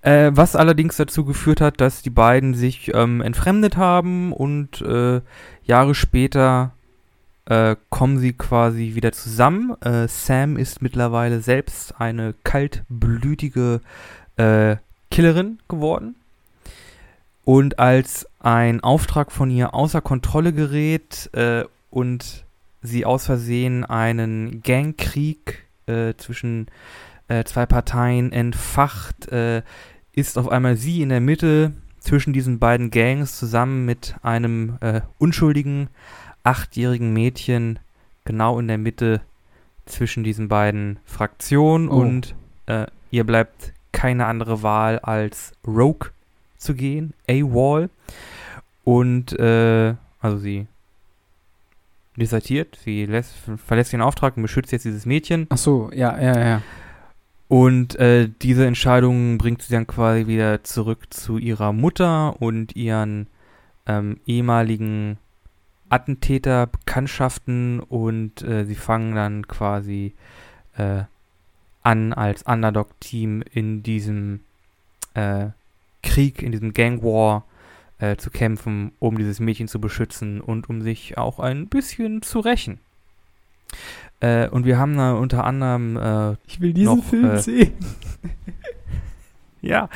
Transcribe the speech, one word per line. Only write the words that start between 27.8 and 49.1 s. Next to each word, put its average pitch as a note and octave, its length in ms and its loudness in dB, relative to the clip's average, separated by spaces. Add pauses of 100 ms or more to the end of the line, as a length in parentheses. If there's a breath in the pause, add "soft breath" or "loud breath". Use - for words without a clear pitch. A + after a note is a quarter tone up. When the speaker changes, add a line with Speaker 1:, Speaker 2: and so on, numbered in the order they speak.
Speaker 1:
entfacht, - 1000 -2
äh, A#2 300 0 (500 loud breath)
ist - 260 -2
auf B2 100 0
einmal B2+ 280 2
sie D#3 260 -2
in C#3 60 0
der B2+ 120 2
Mitte D#3 520 2 (260)
zwischen C#3+ 340 0
diesen B2+ 280 0
beiden A#2+ 300 2
Gangs C3 480 0
zusammen B2 460 0
mit A#2+ 380 -4
einem, A#2 580 -2
äh, A2 200 -2 (180)
unschuldigen, C#3+ 720 0 (560 loud breath)
achtjährigen A#2+ 680 0
Mädchen A#2 680 -2 (460)
genau A2+ 340 0
in A#2 100 -4
der A2 100 -2
Mitte A2 420 -2 (640)
zwischen - 380 -6
diesen G#2+ 240 -4
beiden G#2 560 0
Fraktionen D#3 840 0
Speaker 2:
Oh. C3+ 120 2
Speaker 1:
und, B2+ 340 -2 (320)
äh, A2 200 -2 (240)
ihr A#2 140 0
bleibt A2+ 480 0 (200)
keine B2 340 0
andere A2+ 360 -4
Wahl, A2 380 2
als G#2+ 520 -6 (140)
Rogue A#2+ 440 2 (460)
zu - 180 -6
gehen, C#3+ 380 -6 (160)
awol. C#3 600 2 (960 loud breath)
Und, B2 540 2